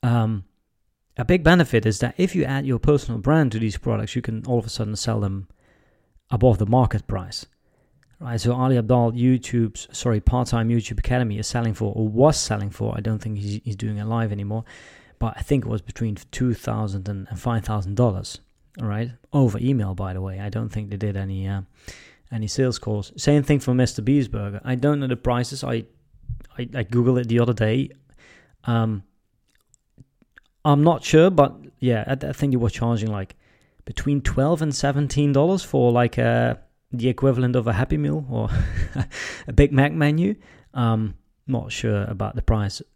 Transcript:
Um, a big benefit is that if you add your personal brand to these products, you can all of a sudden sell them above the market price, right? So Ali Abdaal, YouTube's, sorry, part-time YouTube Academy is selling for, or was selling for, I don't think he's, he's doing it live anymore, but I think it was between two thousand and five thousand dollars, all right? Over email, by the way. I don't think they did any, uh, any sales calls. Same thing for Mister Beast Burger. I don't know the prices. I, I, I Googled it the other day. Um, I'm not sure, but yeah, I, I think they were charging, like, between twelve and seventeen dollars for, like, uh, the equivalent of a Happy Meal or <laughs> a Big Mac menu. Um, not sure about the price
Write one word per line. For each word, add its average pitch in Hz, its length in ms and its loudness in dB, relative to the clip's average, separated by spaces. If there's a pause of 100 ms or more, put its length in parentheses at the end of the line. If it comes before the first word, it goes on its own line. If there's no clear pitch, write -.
Um, 110 420 0 (720)
a 135 60 -4
big 180 180 4
benefit 156 440 6
is 101 140 2
that 123 160 -2
if 185 180 0
you 165 100 0
add 135 220 -4
your 127 120 0
personal 135 420 2
brand 151 320 2
to 110 60 -4
these 110 180 -2
products, 110 400 -4
you 120 60 -2
can 113 240 -6
all 123 120 0
of 110 80 -4
a 110 40 -8
sudden 107 260 -6
sell 110 240 -2
them 98 280 -4 (840)
above 120 280 4
the 104 80 0
market 113 400 2
price, - 400 -8 (720)
right? 120 220 -4
So 120 140 0
Ali 127 220 2
Abdaal, 117 360 2
YouTube's, 120 800 0
sorry, 110 280 0
part-time 117 480 2
YouTube 113 300 -2
Academy 120 400 0
is 107 80 -6
selling 117 280 -2
for, 101 200 -4
or 110 140 0
was 131 300 4
selling 101 320 -4
for, 110 260 -6
I - 40 -6
don't 110 180 -4
think 107 200 -6
he's, 101 260 -6
he's 104 120 -8
doing 107 220 -6
it 107 80 -6
live 113 260 -2
anymore, 104 320 -6 (540)
but 113 180 -4
I - 40 -14
think 131 240 0
it - 40 -8
was 110 120 -4
between 110 360 -6 (140)
two 123 220 0
thousand 104 560 -4
and 98 180 -8 (140)
five 117 240 -2
thousand 101 300 -4
dollars, 98 460 0 (400)
all 120 60 -6
right? 113 260 -6 (200)
Over 120 260 4
email, 117 360 0
by 95 180 -6
the 92 80 -6
way. 95 200 -8
I 101 100 -8
don't 110 180 -6
think 104 220 -8
they 104 80 -8
did 98 180 -4
any, 95 320 -4
uh, 98 140 -4 (680)
any 110 180 -4
sales 127 300 -2
calls. 104 380 -6
Same 147 260 2
thing 147 160 2
for 127 140 -2
Mister 123 300 0
Beast 131 280 0
Burger. 101 320 -6
I 127 120 -4
don't 143 260 0
know 135 60 -4
the 127 100 -2
prices. 123 480 -4
I, 120 220 -4 (720)
I, 123 160 -8
I 123 100 -2
Googled 120 360 2
it 117 80 -4
the 117 120 4
other 120 140 2
day. 117 340 0 (760)
Um, 113 400 0 (1600)
I'm 147 160 6
not 165 200 4
sure, 165 280 6
but 147 240 4 (240)
yeah, 120 300 0
I, 135 180 -4
I 143 60 -6
think 143 180 0
they 127 80 2
were 117 100 2
charging, 113 420 -2
like, 98 260 -8 (500)
between 143 340 -2
twelve 151 400 0
and 151 140 -2
seventeen 143 580 0
dollars 165 300 2
for, 123 300 2
like, 120 260 2
uh, 120 380 2 (360)
the 120 160 -2
equivalent 127 480 2
of 117 120 0
a 110 40 0
Happy 120 240 0
Meal 147 320 -2
or 117 220 -4 (460)
<laughs> - 520 -8
a - 60 -8
Big 147 180 8
Mac 143 200 4
menu. 160 420 2 (400)
Um, 113 400 0 (320)
not 113 260 -4
sure 104 320 -2
about 107 300 -6
the 117 80 -4
price 104 400 0 (140)